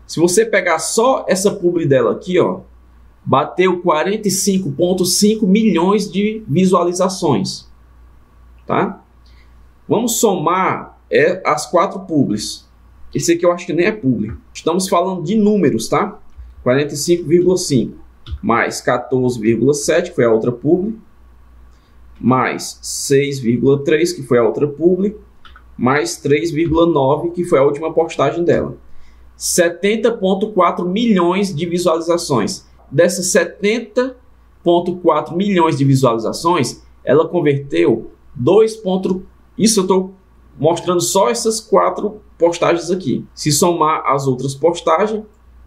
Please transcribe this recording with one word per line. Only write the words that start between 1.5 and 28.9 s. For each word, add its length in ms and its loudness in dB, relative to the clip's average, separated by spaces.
publi 340 -2
dela 280 2
aqui, 260 -2
ó, 220 0
bateu 580 0
quarenta 460 0
e 40 2
cinco 400 -2
ponto 340 0
cinco 400 2
milhões 680 2
de 360 -4
visualizações, 1200 0
tá? 380 -4
Vamos 260 0
somar, 840 0
é, 340 2
as 240 -2
quatro 320 0
publis. 680 -4
Esse 200 0
aqui 120 0
eu 60 4
acho 140 -6
que 80 -6
nem 140 0
é 40 2
publi. 400 -2
Estamos 340 -2
falando 360 0
de 120 -2
números, 520 2
tá? 320 -2
Quarenta 300 0
e 40 -8
cinco 300 0
vírgula 300 4
cinco 400 -2
mais 380 0
quatorze 600 -2
vírgula 340 2
sete, 360 -2
que 60 -18
foi 100 2
a 60 2
outra 200 2
publi, 460 -4
mais 640 -2
seis 580 -2
vírgula 440 2
três, 300 0
que 80 -10
foi 160 0
a 60 4
outra 240 0
publi, 480 0
mais 420 0
três 340 0
vírgula 340 2
nove, 460 0
que 120 -4
foi 140 2
a 60 4
última 280 0
postagem 520 -2
dela. 340 0